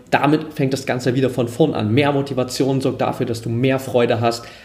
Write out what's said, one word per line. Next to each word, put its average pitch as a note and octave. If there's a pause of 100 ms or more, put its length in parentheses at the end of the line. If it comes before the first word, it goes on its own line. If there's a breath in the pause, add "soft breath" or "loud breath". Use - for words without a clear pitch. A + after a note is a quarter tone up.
damit C#3+
fängt C3+
das B2+
Ganze B2
wieder C3
von A#2+
vorn D3+
an. G#2+
Mehr C#3+
Motivation C3+
sorgt C3
dafür, A#2+
dass A#2
du -
mehr C3
Freude A#2+
hast, A#2 (200 loud breath)